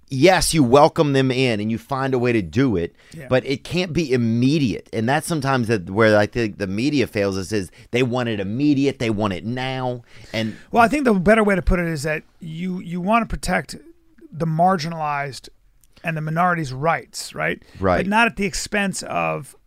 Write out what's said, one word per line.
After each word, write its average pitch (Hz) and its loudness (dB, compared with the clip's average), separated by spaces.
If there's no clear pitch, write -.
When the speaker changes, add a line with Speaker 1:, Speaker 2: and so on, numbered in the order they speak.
Speaker 1:
yes, 156 4
you 160 6
welcome 143 6
them 131 2
in 123 2
and 107 -2
you 113 -2
find 131 -4
a 123 2
way 123 2
to 113 4
do 101 0
it, 85 -4
Speaker 2:
Yeah. 147 -16
Speaker 1:
but 127 2
it 135 -4
can't 175 -4
be 139 -2
immediate. 120 0
And 110 -2
that's 151 0
sometimes 135 -2
that 98 -2
where 107 4
I 104 4
think 110 -4
the 98 -4
media 120 0
fails 98 -2
us 92 -6
is 101 -4
they 123 2
want 123 -2
it 107 -4
immediate, 135 0
they 117 0
want 104 -2
it 87 -8
now. 127 -6
And 110 -4
Speaker 2:
Well, 233 4
I - 4
think 277 0
the 226 4
better 202 4
way 202 2
to 175 -2
put 180 2
it 170 -2
is 151 -6
that 156 -4
you, 180 -8
you 175 -8
want 220 0
to - -6
protect 175 -4
the 165 -4
marginalized 156 -2
and 160 -4
the 151 -4
minorities' 160 -2
rights, 143 -4
right? 156 -4
Speaker 1:
Right. 92 2
Speaker 2:
But 185 0
not 220 2
at - -8
the 202 -4
expense 196 -4
of - -4